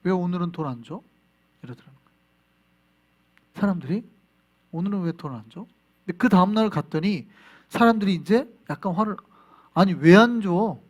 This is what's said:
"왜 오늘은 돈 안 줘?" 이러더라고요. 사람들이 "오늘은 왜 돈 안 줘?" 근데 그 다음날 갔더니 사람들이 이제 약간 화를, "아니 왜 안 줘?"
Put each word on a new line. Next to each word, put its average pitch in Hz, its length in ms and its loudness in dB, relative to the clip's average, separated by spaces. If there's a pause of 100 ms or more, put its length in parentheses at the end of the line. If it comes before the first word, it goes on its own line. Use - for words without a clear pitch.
"왜 180 80 0
오늘은 175 400 -4
돈 160 140 -8
안 120 160 -10
줘?" 180 200 -16 (600)
이러더라고요. 123 380 -20 (1500)
사람들이 180 500 -4 (680)
"오늘은 190 300 -6
왜 165 100 -4
돈 151 220 -12
안 110 160 -16
줘?" 196 160 -16 (400)
근데 180 100 -8
그 247 120 0
다음날 208 420 4
갔더니 160 580 -4 (400)
사람들이 220 460 2
이제 180 340 0 (220)
약간 170 240 -6
화를, 214 220 -4 (580)
"아니 185 180 4
왜 160 240 8
안 233 240 6
줘?" 185 380 -2 (100)